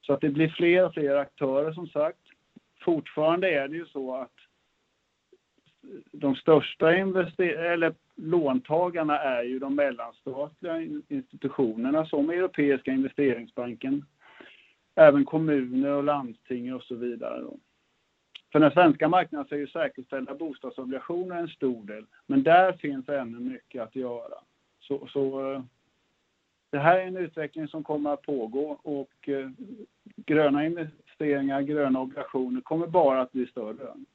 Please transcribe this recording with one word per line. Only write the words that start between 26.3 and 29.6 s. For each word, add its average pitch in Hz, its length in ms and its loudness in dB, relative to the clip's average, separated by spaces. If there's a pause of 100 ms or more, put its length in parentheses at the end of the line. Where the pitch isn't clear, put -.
det 147 80 -2
här 165 200 6
är 185 80 -2
en 185 100 -8
utveckling 160 520 -6
som 156 160 -10
kommer 147 260 -4
att 143 120 -4
pågå 139 600 -4
och, - 460 -8
eh, 135 220 -4 (540)